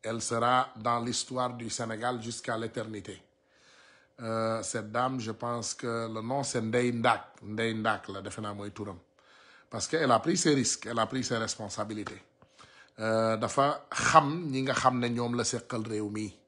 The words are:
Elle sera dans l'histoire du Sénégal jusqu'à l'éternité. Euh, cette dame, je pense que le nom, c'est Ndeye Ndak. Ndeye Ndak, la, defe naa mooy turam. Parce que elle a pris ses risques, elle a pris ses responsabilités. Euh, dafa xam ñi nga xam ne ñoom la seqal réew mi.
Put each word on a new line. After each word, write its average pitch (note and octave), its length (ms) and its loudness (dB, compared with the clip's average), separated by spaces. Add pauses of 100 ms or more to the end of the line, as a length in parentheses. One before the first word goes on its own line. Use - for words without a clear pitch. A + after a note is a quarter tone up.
Elle A2+ 140 -4
sera B2 540 2
dans A#2+ 240 0
l'histoire B2 560 -2
du A#2 160 -8
Sénégal A2+ 500 -4
jusqu'à A#2 360 -6
l'éternité. G#2+ 640 -8 (1000)
Euh, A2+ 400 -2
cette G#2+ 300 -6
dame, B2+ 280 0
je A2 120 -6
pense A#2+ 420 -4
que A#2 340 -4
le A2 140 -6
nom, C3 220 -2
c'est B2+ 180 -2
Ndeye A#2+ 320 2
Ndak. A#2 300 2 (180)
Ndeye A2 320 -2
Ndak, A2 400 0
la, G2 80 -8
defe G2+ 180 -10
naa G#2 140 -6
mooy G2+ 180 -8
turam. G2 280 -10 (720)
Parce - 180 -4
que D#3 100 0
elle C#3+ 140 4
a A2 80 8
pris E3+ 180 2
ses D3+ 160 6
risques, - 320 2
elle A#2 140 -2
a A2 80 4
pris C3 160 -4
ses A#2+ 140 0
responsabilités. G#2+ 840 -6 (760)
Euh, A2 360 2
dafa C#3 560 2
xam C#3+ 380 8 (220)
ñi C3 100 0
nga C3 120 0
xam B2+ 260 4
ne A#2+ 100 2
ñoom A#2+ 260 0
la A#2+ 80 0
seqal A2+ 460 -4
réew G#2 200 -2
mi. G#2+ 200 -4 (180)